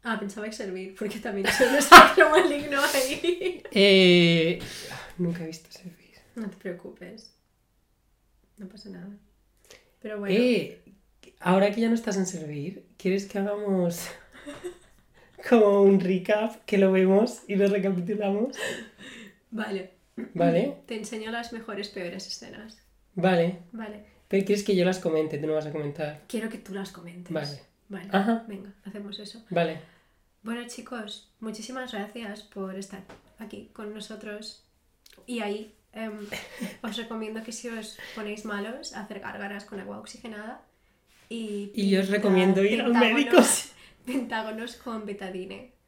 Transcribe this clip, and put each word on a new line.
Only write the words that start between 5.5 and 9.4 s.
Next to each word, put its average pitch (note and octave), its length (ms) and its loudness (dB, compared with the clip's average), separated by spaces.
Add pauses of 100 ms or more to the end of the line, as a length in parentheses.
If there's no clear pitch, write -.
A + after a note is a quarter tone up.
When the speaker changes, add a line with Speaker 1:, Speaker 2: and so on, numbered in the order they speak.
Speaker 2:
Servir. - 240 -20 (420)
Speaker 1:
No A3 140 -8
te - 60 -18
preocupes. - 800 -16 (1200)
No G3 100 -16
pasa - 220 -20
nada. F3+ 180 -16 (920)